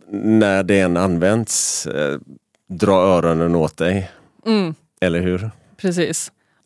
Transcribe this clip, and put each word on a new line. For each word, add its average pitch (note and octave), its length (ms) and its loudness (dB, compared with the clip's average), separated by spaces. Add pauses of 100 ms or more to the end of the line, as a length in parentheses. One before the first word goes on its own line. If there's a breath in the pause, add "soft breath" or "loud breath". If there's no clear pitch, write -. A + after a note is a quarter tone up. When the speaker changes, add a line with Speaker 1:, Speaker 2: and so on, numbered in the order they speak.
(100)
Speaker 1:
när G2+ 520 2
det G2 180 2
än F2 160 2
används, F#2+ 880 -2
eh, C#2+ 320 -4 (500)
dra F#2+ 340 2
öronen E2+ 520 2
åt D#2+ 220 0
dig. F#2 340 -2 (360 loud breath)
Speaker 2:
Mm. G3 280 0 (260)
Speaker 1:
Eller F2 200 0
hur? F2+ 300 -2 (260)
Speaker 2:
Precis. F3 560 -4 (340)